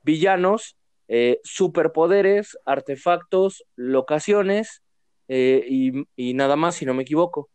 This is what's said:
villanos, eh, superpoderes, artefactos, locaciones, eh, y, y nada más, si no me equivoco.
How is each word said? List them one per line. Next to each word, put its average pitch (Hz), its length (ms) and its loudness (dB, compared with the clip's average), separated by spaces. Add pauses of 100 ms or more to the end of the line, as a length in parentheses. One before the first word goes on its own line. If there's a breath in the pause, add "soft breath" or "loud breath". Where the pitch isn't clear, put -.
villanos, 185 760 0 (300)
eh, 120 360 2
superpoderes, 180 1200 0
artefactos, 175 1000 -2 (100)
locaciones, 156 1040 -2 (480)
eh, 131 400 2
y, 131 340 -2 (140)
y 123 160 -4
nada 139 240 0
más, 170 180 -2
si - 100 -10
no 131 80 -2
me 131 100 -4
equivoco. 151 520 -4